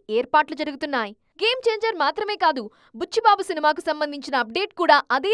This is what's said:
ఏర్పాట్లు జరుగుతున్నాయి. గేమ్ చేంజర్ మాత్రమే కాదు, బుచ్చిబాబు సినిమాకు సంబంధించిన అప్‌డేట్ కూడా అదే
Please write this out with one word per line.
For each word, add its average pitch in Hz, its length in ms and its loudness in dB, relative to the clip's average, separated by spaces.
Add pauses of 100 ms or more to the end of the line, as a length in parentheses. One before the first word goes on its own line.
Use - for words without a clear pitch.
(180)
ఏర్పాట్లు 302 440 0
జరుగుతున్నాయి. 277 500 -6 (300)
గేమ్ 494 240 0
చేంజర్ 440 380 0
మాత్రమే 415 400 -2
కాదు, 285 180 2 (380)
బుచ్చిబాబు 403 500 2
సినిమాకు 302 380 0
సంబంధించిన 294 560 -4
అప్‌డేట్ 349 280 -4 (100)
కూడా 302 160 6 (200)
అదే 381 160 0